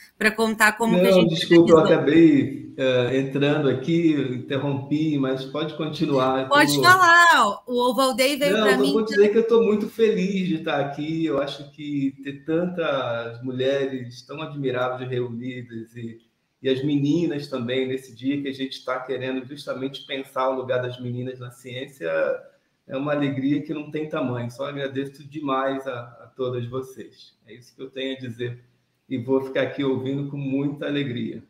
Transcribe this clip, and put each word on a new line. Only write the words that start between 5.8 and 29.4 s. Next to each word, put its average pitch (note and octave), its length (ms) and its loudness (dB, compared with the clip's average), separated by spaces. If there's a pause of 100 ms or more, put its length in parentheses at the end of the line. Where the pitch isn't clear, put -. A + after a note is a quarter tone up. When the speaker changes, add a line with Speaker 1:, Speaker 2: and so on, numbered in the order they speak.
Speaker 2:
eu C3 80 -8
Speaker 1:
Pode D4 260 4
Speaker 2:
tô C4+ 60 2
Speaker 1:
falar, E4+ 840 6
o, B3 240 0
o A3+ 40 0
Valdei C4 420 2
veio F#3+ 220 2
Speaker 2:
Não, G#3+ 40 2
Speaker 1:
pra G#3+ 100 4
Speaker 2:
eu - 80 2
Speaker 1:
mim, - 120 2
Speaker 2:
vou A3 80 2
Speaker 1:
então G#3+ 140 -2
Speaker 2:
dizer G#3 160 6
que A3+ 80 2
eu A3 100 4
tô A3+ 140 6
muito G#3 260 2
feliz F#3+ 600 0
de D#3 80 0
estar D#3 220 -2
aqui. D#3 460 -4
Eu C#3 160 0
acho C#3+ 300 -8
que C#3+ 520 -4
ter C#3 220 -12
tantas C#3 1000 -4
mulheres C3 800 -4
tão D3 220 -14
admiráveis B2+ 680 -6
reunidas A#2+ 880 -8
e, A#2 240 -14 (420)
e C3 60 -2
as C3 160 0
meninas D3 640 0
também, B2+ 400 -2
nesse C3 260 -8
dia C#3 280 -4
que C#3 60 -8
a C3 40 -4
gente C3 320 -10
tá B2+ 160 -4
querendo B2+ 460 -6
justamente C#3 580 -10
pensar C3+ 460 -4
o C3+ 60 -2
lugar B2 260 -2
das B2 180 -8
meninas B2 400 -8
na B2 100 -14
ciência, C3 600 -10 (760)
é - 80 -10
uma D3 180 -4
alegria C#3 500 0
que D#3 100 -8
não D3 180 -10
tem D#3 160 -6
tamanho. B2 440 -4
Só C#3 160 -8
agradeço C#3 600 -6
demais C3+ 600 -4
a, B2 140 -6
a - 360 -20
todas B2 300 -4
vocês. - 680 -12 (120)
É G#2+ 80 -20
isso A#2+ 200 -20
que C3 60 -20
eu C3+ 80 -12
tenho C3+ 260 -8
a B2+ 60 -12
dizer. A#2+ 420 -10 (460)
E C3 80 -4
vou C3 260 0